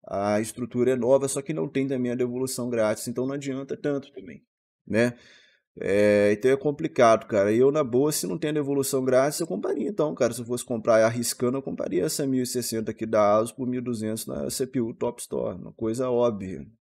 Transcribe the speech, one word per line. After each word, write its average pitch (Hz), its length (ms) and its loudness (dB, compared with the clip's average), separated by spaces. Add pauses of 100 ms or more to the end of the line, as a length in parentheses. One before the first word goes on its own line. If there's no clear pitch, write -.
A 104 320 0
estrutura 120 520 0
é 131 40 2
nova, 135 300 4
só 135 160 -4
que 160 100 -8
não 156 160 -2
tem 135 200 -2
também 127 240 -2
a - 20 -2
devolução 123 560 -4
grátis, 110 380 0
então 123 180 -4
não 135 80 -4
adianta 139 420 -6
tanto 139 360 -4
também, 90 280 -16 (460)
né? 117 320 0 (600)
É, 104 540 4
então 107 180 2
é 135 60 4
complicado, 135 720 2
cara. 104 260 2
E 113 60 4
eu, 135 140 6
na 156 100 2
boa, 135 300 2
se 165 140 -4
não 180 120 -6
tem 151 120 -2
a 151 40 -4
devolução 139 500 0
grátis, 131 360 2
eu 170 80 -2
compraria - 400 -4
então, 156 260 -2
cara. 120 180 2
Se 120 80 -10
eu 117 60 -10
fosse 120 180 -4
comprar 113 400 4
arriscando, 120 540 0
eu 135 40 -6
compraria - 420 -2
essa 156 200 -2
mil 131 180 0
e 123 40 -2
sessenta 113 460 -4
aqui 113 120 -6
da 107 320 4
ASUS 113 160 0
por 131 140 -6
mil 123 140 -4
e 120 40 -8
duzentos 113 420 -4
na - 220 -6
C 135 180 -2
P 127 140 -4
U 117 140 -2
Top 120 260 -4
Store, 113 380 -6
uma 92 140 -16
coisa 117 360 -4
óbvia 101 560 0 (180)